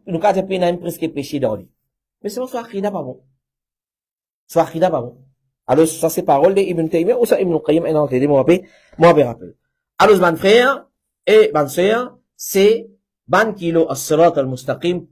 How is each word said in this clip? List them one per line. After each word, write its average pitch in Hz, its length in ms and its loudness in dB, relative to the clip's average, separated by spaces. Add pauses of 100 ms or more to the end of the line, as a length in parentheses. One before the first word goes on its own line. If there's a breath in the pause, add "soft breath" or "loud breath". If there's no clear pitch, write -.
nous, 170 120 -4
quand 190 280 0
pena, 180 320 -2
presque 165 340 -6
péché 143 260 -8
dans 113 180 -2
lui. 92 120 -18 (540)
Mais 208 80 -8
c'est 247 100 -8
ma 254 60 -6
soit 254 140 -10
aqidah 202 300 -8
pas 185 120 -8
bon. 127 200 -14 (1200)
Soit 165 160 0
aqidah 165 280 -2
pas 143 120 -4
bon. 120 160 -14 (480)
Alors, 147 200 4
ça, 160 220 -4
c'est 175 140 -4
parole 156 320 2
de 196 60 2
Ibn 165 280 -2
Taymiyyah 175 300 0
ou 240 80 2
ça, - 140 0
Ibn 175 180 -2
Qayyim, 156 260 0
un 160 120 -2
autre, 139 200 0 (100)
moi, 139 180 2 (540 soft breath)
moi, 165 160 6
moi, 147 100 4
rappelle. 113 300 -8 (440)
Alors, 202 200 4
mon 175 180 0
frère, 240 520 2 (380)
et, 214 260 4
ban 147 160 0
sœur, 208 500 -2 (180)
c'est 208 540 0 (380)
ban 202 260 0
kilo 165 360 -2
as-sirat 151 460 0
al-mustaqim 135 760 -6